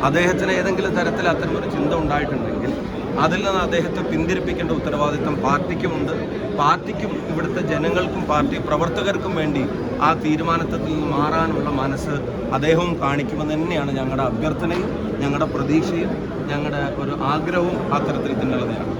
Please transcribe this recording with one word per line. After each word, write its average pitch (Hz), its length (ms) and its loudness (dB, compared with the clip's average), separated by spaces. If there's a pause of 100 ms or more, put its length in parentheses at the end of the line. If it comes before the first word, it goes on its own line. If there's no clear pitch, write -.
അദ്ദേഹത്തിന് 180 520 4
ഏതെങ്കിലും 190 380 0
തരത്തിൽ 175 340 0
അത്തരമൊരു 165 420 -2
ചിന്ത 147 180 2 (100)
ഉണ്ടായിട്ടുണ്ടെങ്കിൽ 139 720 0 (520)
അതിൽ 185 220 2
നിന്ന് 190 200 2
അദ്ദേഹത്തെ - 440 0
പിന്തിരിപ്പിക്കേണ്ട 165 720 0
ഉത്തരവാദിത്തം 147 540 0 (120)
പാർട്ടിക്കുമുണ്ട്. 147 680 0 (460)
പാർട്ടിക്കും 160 520 2 (180)
ഇവിടുത്തെ 160 320 -2 (100)
ജനങ്ങൾക്കും 165 580 0
പാർട്ടി 147 260 2 (120)
പ്രവർത്തകർക്കും 165 720 0
വേണ്ടി 147 220 0 (440)
ആ - 20 6 (160)
തീരുമാനത്തിൽ 160 640 0
നിന്ന് 156 200 0 (100)
മാറാനുള്ള 151 520 0 (140)
മനസ്സ് 135 320 -2 (420)
അദ്ദേഹവും 165 360 4 (120)
കാണിക്കുമെന്ന് 147 520 0
തന്നെയാണ് 156 420 0
ഞങ്ങളുടെ 131 320 0
അഭ്യർത്ഥനയും 170 580 0 (340)
ഞങ്ങളുടെ 143 320 0
പ്രതീക്ഷയും 160 580 2 (380)
ഞങ്ങളുടെ 143 320 -2 (200)
ഒരു 139 120 -2 (180)
ആഗ്രഹവും 175 440 0 (200)
അത്തരത്തിൽ 147 420 0
തന്നെയുള്ളതാണ്. 123 500 0 (120)